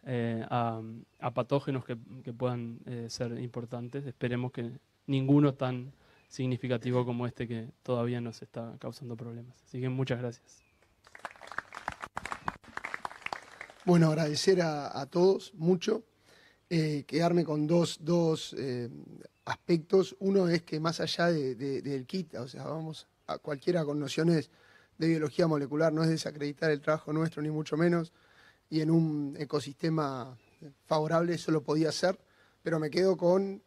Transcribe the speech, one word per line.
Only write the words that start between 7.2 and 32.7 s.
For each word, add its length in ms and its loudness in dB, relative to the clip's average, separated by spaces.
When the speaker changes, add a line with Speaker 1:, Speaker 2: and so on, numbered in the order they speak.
Speaker 1:
este 220 -8
que 220 -8
todavía 380 -2
nos 220 -10
está 360 -12
causando 380 -12
problemas. 400 -14
Así 140 -10
que 80 -2
muchas 320 -2
gracias. 420 -10
Speaker 2:
Bueno, 260 8
agradecer 520 4
a, 380 -4
a 60 -6
todos 480 4
mucho. 500 2
Eh, 320 0
quedarme 380 2
con 240 0
dos, 340 4
dos, 560 0
eh, 320 -4
aspectos. 760 2
Uno 280 4
es 140 2
que 160 -6
más 220 -2
allá 260 0
de, 300 0
de, 260 -4
del 240 -4
kit, 300 -6
o 100 -8
sea, 160 -14
vamos 460 -10
a 120 -4
cualquiera 460 -2
con 140 -2
nociones 520 2
de 120 0
biología 400 2
molecular, 440 2
no 120 2
es 60 4
desacreditar 600 -2
el 100 0
trabajo 320 -2
nuestro, 300 -2
ni 80 -4
mucho 260 -4
menos, 360 2
y 140 0
en 100 4
un 440 2
ecosistema 1040 -4
favorable 480 2
eso 160 -4
lo 140 2
podía 240 2
hacer, 320 0
pero 160 0